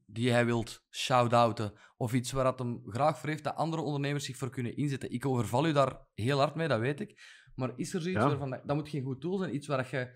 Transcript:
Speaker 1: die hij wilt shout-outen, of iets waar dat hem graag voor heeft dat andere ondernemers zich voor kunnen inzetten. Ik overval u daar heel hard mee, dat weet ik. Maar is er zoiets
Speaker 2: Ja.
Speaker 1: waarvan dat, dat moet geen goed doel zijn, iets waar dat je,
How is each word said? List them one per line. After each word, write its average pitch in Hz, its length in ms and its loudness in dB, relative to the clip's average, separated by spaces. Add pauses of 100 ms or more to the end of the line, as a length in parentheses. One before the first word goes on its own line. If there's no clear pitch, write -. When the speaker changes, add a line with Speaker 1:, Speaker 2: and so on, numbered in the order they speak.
Speaker 1:
die 113 260 0
hij 120 140 6
wilt 117 460 0
shout-outen, 120 800 4 (260)
of 120 160 -2
iets 123 180 0
waar 135 120 2
dat 127 160 2
hem 120 260 -4
graag 135 340 0
voor 143 100 -6
heeft 151 140 -4
dat - 120 -4
andere 160 260 -2
ondernemers 143 440 -2
zich 127 120 -10
voor 127 120 -4
kunnen 117 260 -6
inzetten. 139 360 -2
Ik 120 140 -4
overval 123 420 2
u 160 40 2
daar 135 280 2 (140)
heel 131 260 0
hard 143 160 2
mee, 160 120 0
dat 120 120 2
weet 139 200 -2
ik. - 360 -14 (200)
Maar 123 200 -4
is - 180 -6
er 185 80 -2
zoiets 180 200 0
Speaker 2:
Ja. 135 60 6
Speaker 1:
waarvan 135 220 0
dat, 127 160 -8
dat 143 100 0
moet 151 140 -4
geen 139 140 -4
goed 131 180 -6
doel 180 160 -2
zijn, 160 180 -2
iets 143 120 -8
waar 143 100 0
dat 127 120 -4
je, 127 260 -4